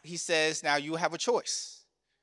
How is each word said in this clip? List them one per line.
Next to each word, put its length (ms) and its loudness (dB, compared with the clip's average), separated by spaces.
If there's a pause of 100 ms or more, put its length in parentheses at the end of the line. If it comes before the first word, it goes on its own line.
he 140 -10
says, 460 2
now 120 2
you 200 -2
have 180 0
a 40 -6
choice. 680 -2 (400)